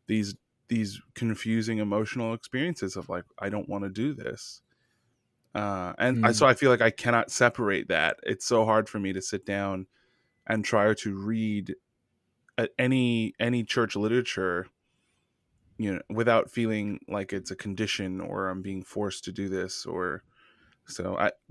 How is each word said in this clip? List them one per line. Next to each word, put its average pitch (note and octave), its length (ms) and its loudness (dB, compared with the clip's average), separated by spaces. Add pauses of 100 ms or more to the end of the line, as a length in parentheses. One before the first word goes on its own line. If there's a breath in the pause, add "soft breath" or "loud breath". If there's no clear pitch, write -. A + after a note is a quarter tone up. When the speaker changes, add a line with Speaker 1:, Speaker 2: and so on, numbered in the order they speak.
Speaker 1:
these, G#2 300 -2 (320)
these G#2 340 -4 (140)
confusing A2+ 640 -2
emotional G#2+ 560 -2
experiences C3 600 -4
of, F#2 140 -10
like, F2 140 -6 (160)
"I G2 100 -4
don't G#2 180 -6
wanna G2+ 220 -4
do A2+ 240 -4
this." - 480 -10 (920)
Uh, G2 420 -2
and B2 280 2
I, A#2 40 10
Speaker 2:
Mm. A2+ 60 4
Speaker 1:
so A2 120 6
I B2+ 80 10
feel C#3 160 6
like A#2+ 100 6
I A2+ 100 8
cannot A#2+ 400 0
separate A2+ 560 2
that. E2 360 2
It's - 220 -4
so A2+ 200 6
hard A2 240 4
for A2 100 -6
me F#2+ 140 -2
to F#2 80 -4
sit F#2+ 240 -6
down G2 420 -4 (600)
and A2 180 0
try G#2+ 300 6
to G2+ 200 -4
read G#2 600 -2 (840)
a-, A2+ 120 0 (100)
any, B2 600 2
any A#2+ 240 2
church A2 320 0
literature, G2+ 720 0 (1080)
you G#2 160 -2
know, F2 160 -4
without A2+ 400 4
feeling G#2+ 580 -2
like G2 260 -6
it's G2 180 -6
a F#2+ 40 -10
condition F#2+ 640 -4
or F#2+ 300 -4
I'm F#2 140 -6
being F#2+ 200 -6
forced G#2 420 -6
to G2 60 -8
do G2 160 -4
this. F#2 380 -4
Or, F2 380 -4 (640 soft breath)
so F#2 300 -6
I, - 140 2 (200)